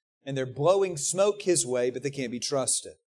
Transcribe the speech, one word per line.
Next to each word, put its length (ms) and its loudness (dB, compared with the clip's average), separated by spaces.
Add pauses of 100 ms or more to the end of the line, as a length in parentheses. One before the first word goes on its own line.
(240)
and 120 -6
they're 100 -2
blowing 500 2
smoke 460 0
his 240 2
way, 240 2
but 120 -8
they 80 -2
can't 200 -6
be 100 -6
trusted. 540 -2 (120)